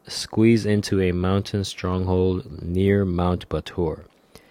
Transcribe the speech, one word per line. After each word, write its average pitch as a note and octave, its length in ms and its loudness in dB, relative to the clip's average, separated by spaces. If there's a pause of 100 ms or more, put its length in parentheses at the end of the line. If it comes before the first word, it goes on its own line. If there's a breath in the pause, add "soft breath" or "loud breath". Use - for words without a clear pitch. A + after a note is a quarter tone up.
squeeze A2 580 2
into G#2 360 0
a F2+ 120 2
mountain F#2+ 520 0
stronghold F#2 960 -2
near G2 420 2
Mount F2 440 -2
Batur. D#2+ 560 -6 (460 soft breath)